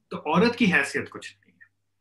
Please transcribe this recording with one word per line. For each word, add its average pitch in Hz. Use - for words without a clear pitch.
तो 185
औरत 190
की 240
हैसियत 139
कुछ -
नहीं -
है, -